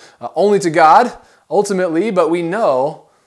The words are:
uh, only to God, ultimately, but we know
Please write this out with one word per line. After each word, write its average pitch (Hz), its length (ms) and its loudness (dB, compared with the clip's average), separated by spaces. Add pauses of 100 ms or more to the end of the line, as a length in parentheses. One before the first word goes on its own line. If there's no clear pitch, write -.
(220)
uh, 120 140 -12
only 196 240 0
to 175 100 -2
God, 170 420 4 (380)
ultimately, 185 600 -2
but 175 180 0
we 170 140 -2
know 156 680 -4 (180)